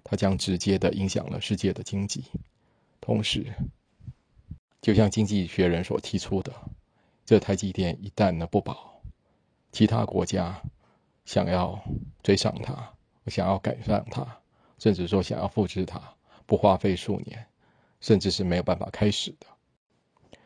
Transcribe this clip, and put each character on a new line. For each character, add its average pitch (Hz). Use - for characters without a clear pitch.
它 -
将 98
直 95
接 95
的 87
影 98
响 -
了 85
世 101
界 95
的 -
经 98
济。 127
同 110
时， -
就 110
像 104
经 107
济 95
学 90
人 85
所 -
提 -
出 95
的， -
这 208
台 196
积 -
电 -
一 101
旦 101
呢 82
不 98
保， -
其 -
他 110
国 95
家 90
想 -
要 90
追 101
上 -
它， -
想 92
要 98
赶 120
上 107
它， 135
甚 107
至 87
说 98
想 87
要 95
复 104
制 92
它， -
不 104
花 98
费 98
数 95
年， -
甚 104
至 98
是 98
没 87
有 90
办 90
法 92
开 104
始 -
的。 -